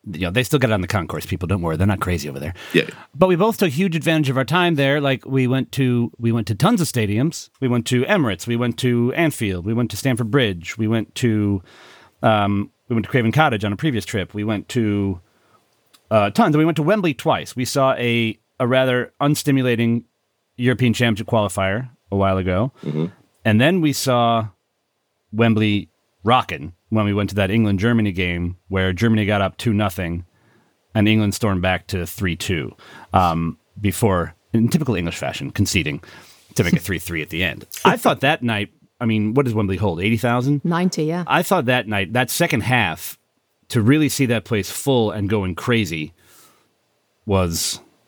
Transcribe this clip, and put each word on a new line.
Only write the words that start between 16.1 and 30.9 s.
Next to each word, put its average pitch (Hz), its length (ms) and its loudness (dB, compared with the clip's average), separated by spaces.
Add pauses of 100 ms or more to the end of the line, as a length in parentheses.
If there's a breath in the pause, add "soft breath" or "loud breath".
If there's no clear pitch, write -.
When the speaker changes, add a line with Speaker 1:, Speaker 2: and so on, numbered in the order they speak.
Speaker 1:
uh, 104 200 4
tons. 180 240 4
And 151 40 4
we 156 60 4
went 165 120 0
to 156 60 0
Wembley 180 300 0
twice. 117 420 -4
We 123 100 -4
saw 135 280 2
a, 117 440 0 (220)
a 131 80 2
rather 127 540 2
unstimulating 127 840 2 (540)
European 123 360 2
Championship 113 340 0
qualifier 104 640 -2 (220)
a 98 40 -4
while 95 240 2
ago. 92 320 0 (120 loud breath)
Speaker 2:
Mm-hmm. 76 220 -2 (400 loud breath)
Speaker 1:
And 110 160 4
then 170 200 4
we 151 120 2
saw 117 540 2 (840)
Wembley 107 580 2 (340)
rockin' 95 500 0 (160)
when 110 160 2
we 104 80 2
went 101 160 0
to 101 60 -8
that 101 140 2
England-Germany 107 640 2
game 87 440 -2 (120)
where 92 260 0
Germany 107 320 2
got 101 160 2
up 95 160 -2
two 117 160 -2
nothing 90 520 -2 (680 soft breath)